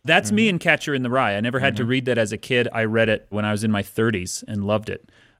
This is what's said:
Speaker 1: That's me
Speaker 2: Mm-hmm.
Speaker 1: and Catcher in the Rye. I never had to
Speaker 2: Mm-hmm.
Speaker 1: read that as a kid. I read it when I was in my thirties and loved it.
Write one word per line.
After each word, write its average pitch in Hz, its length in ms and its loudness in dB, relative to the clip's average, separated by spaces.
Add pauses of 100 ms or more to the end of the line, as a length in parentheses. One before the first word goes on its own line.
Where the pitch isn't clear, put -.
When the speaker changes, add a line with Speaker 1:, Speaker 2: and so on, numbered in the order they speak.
Speaker 1:
That's 196 260 2
me 214 140 4
Speaker 2:
Mm-hmm. 214 40 2
Speaker 1:
and 175 100 0
Catcher 151 340 0
in 131 100 -2
the 123 60 -2
Rye. 120 260 2
I 101 60 -2
never 123 180 -2
had 131 180 0
to 123 60 -2
Speaker 2:
Mm-hmm. 117 60 0
Speaker 1:
read 127 160 0
that 123 120 0
as 107 140 2
a 107 60 -4
kid. 123 360 0
I 113 100 -2
read 110 260 2
it - 200 -2
when 107 160 -2
I 107 60 2
was 104 120 -2
in 110 80 2
my 101 100 0
thirties 110 640 -2
and 104 180 -4
loved 104 240 0
it. - 200 -12 (300)